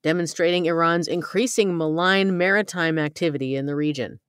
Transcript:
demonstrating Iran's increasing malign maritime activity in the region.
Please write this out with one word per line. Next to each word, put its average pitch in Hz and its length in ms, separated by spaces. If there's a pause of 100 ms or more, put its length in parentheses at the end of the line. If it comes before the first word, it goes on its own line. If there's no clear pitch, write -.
demonstrating 170 640
Iran's 170 420
increasing 185 720
malign 180 600
maritime 180 600
activity 147 580
in 139 100
the 143 100
region. 143 520